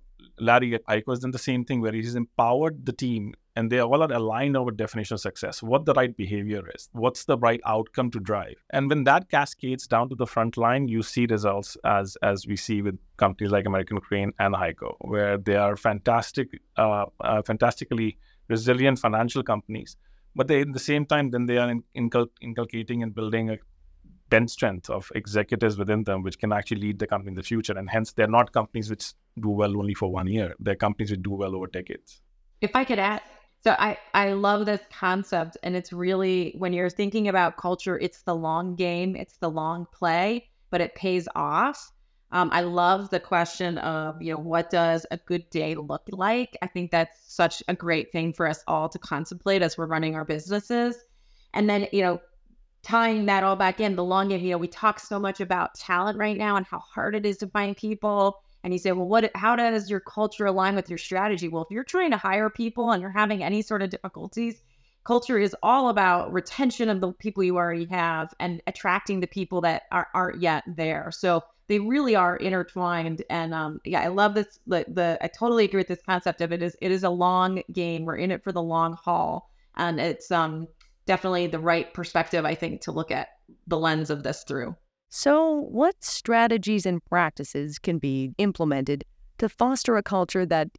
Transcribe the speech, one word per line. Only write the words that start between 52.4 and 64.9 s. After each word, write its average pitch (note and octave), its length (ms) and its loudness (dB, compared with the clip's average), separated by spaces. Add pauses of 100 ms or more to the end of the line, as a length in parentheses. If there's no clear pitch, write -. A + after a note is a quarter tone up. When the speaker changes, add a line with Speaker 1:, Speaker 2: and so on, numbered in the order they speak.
Speaker 2:
tying A3+ 420 2
that G3 180 4
all F#3+ 120 4
back F#3+ 260 2
in, G#3 140 0
the F3+ 80 0
long F#3+ 260 2
game, F#3 120 0
you F#3 100 -2
know, F3 60 0
we E3+ 100 -4
talk G#3 320 0
so G#3 200 -6
much G3 220 -4
about F3+ 340 -2
talent F#3+ 420 -2
right G#3+ 200 0
now G#3 180 0
and F#3+ 100 0
how E3+ 140 -10
hard - 360 -4
it G#3 100 -2
is G3+ 120 0
to G3+ 100 -6
find G3+ 280 -2
people. G3+ 680 0 (200)
And F3+ 100 -2
you F3+ 60 0
say, F#3+ 120 0
"Well, F3+ 160 0
what, A3 280 4
how G#3+ 200 2
does A3+ 340 0
your G3+ 100 -2
culture G#3 460 -4
align F#3+ 300 2
with F#3+ 140 -2
your E3+ 80 -6
strategy?" F#3 500 -2
Well, D#3+ 140 -4
if E3 80 -8
you're A3+ 140 -6
trying F4 280 0
to A3 60 2
hire G3 320 0
people A#3 420 -2
and F#3 100 2
you're F#3+ 100 -8
having G#3 320 0
any G3 180 0
sort G#3 200 -2
of F#3+ 100 -2
difficulties, A3+ 680 -8 (440)